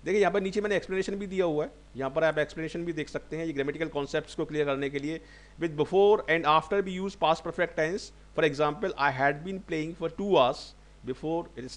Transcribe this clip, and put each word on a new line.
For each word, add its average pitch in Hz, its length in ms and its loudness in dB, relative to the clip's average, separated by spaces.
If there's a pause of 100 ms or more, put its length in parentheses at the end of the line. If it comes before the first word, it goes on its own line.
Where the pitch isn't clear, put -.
देखिए 196 160 2
यहाँ 180 120 4
पर 202 80 2
नीचे 196 200 -2
मैंने 208 140 0
एक्सप्लेनेशन 190 400 -2
भी 202 120 -8
दिया 185 180 0
हुआ 151 200 0
है, 277 60 -14 (260)
यहाँ 135 140 -4
पर 160 120 2
आप 156 140 2
एक्सप्लेनेशन 160 480 -4
भी 170 80 -6
देख 151 160 -6
सकते - 280 -8
हैं, 165 80 -4
ये 151 80 -4
ग्रामेटिकल 143 340 -2
कॉन्सेप्ट्स 147 480 -4
को 160 100 -2
क्लियर 147 200 -2
करने 139 240 -2
के 143 100 -4
लिए। 156 220 -6 (400)
With 160 160 -4
before 196 420 6
and 160 260 2
after 156 380 4
we 185 160 -6
use 190 240 -4
past 160 240 4
perfect 170 320 -2
tense, 165 220 0 (380)
for 156 40 4
example, 147 460 2
"I 139 320 2
had 143 120 4 (140)
been 190 120 -6 (100)
playing 160 260 -4
for 160 140 -6
two 202 200 -6
hours 143 280 6 (520)
before 160 340 -4 (160)
it 127 180 -12